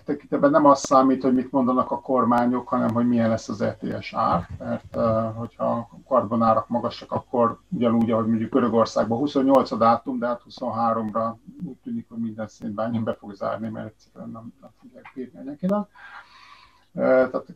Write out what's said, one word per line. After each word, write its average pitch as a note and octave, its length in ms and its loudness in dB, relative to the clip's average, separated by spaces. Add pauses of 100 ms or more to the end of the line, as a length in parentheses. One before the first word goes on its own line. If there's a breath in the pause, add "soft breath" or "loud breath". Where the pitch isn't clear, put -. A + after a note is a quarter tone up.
tekintetben C#3 460 0
nem D3+ 160 4
az C#3 120 8
számít, C3 440 4
hogy C3 120 2
mit B2+ 180 -2
mondanak B2+ 380 2
a C3+ 100 -4
kormányok, B2 680 0
hanem B2 220 0
hogy A#2+ 180 2
milyen A#2 200 2
lesz A2+ 200 -2
az G#2+ 120 -6
E A2+ 200 -2
T A2 220 -6
S - 120 -14
ár, - 340 -2 (100)
mert, A#2+ 380 -8
eh, A2+ 380 0
hogyha A#2 360 -6
a A#2 180 -4 (200)
karbonárak A2+ 600 2
magasak, A#2 440 -6
akkor A2+ 460 0 (100)
ugyanúgy, A#2 420 2
ahogy A2 160 2
mondjuk A2 260 0
Görögországban A#2 680 2
huszonnyolc C3+ 520 2
a B2 60 -4
dátum, A#2 420 2
de A#2 80 -2
hát A#2+ 140 -4
huszonháromra A2+ 1000 -4 (260)
úgy C3 180 -12
tűnik, A#2 260 -8
hogy A#2 100 -14
minden A2 300 -8
szénbánya A2 520 -6
be A2+ 140 -4
fog G#2 200 -16
zárni, A2 340 -6
mert A2 180 -10
egyszerűen A#2 440 -18
nem, A2+ 300 -16
nem A#2 100 -20 (100)
fogják - 340 -20
bírni - 260 -14
anyagilag. F#3 460 -4 (1080 loud breath)
Eh, - 80 -4
tehát C3 540 2